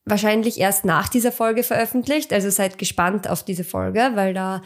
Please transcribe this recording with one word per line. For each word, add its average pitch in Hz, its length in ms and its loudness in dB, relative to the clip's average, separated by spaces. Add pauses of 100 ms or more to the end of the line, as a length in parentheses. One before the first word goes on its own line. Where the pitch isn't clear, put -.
wahrscheinlich 214 540 2
erst 196 260 2
nach 170 220 2
dieser 240 240 2
Folge 226 320 0
veröffentlicht, 254 680 0
also 202 160 0
seid 190 280 -2
gespannt 180 520 0
auf 175 140 -4
diese 180 200 -6
Folge, 190 520 0
weil 190 180 0
da 190 320 -4